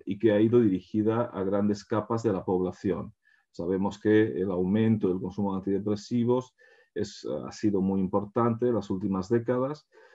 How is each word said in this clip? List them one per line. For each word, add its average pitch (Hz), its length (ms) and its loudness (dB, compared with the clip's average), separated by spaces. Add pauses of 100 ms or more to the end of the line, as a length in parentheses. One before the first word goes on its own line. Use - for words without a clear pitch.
y 98 120 -4
que 107 140 4
ha 104 80 4
ido 117 220 6
dirigida 107 600 0
a - 200 -6
grandes 101 400 0
capas 113 400 -2
de 117 80 2
la 92 140 -4
población. 90 680 -2 (400)
Sabemos 95 460 -4
que 107 420 4
el 98 80 -2
aumento 101 600 2
del 92 100 -2
consumo 95 320 -4
de 95 60 -4
antidepresivos 104 1000 -2 (400)
es, - 320 -8 (180)
ha 69 60 -12
sido 98 300 0
muy 95 180 0
importante 113 720 0
en 120 60 0
las 101 140 -4
últimas 95 380 -2
décadas 123 640 -2 (260)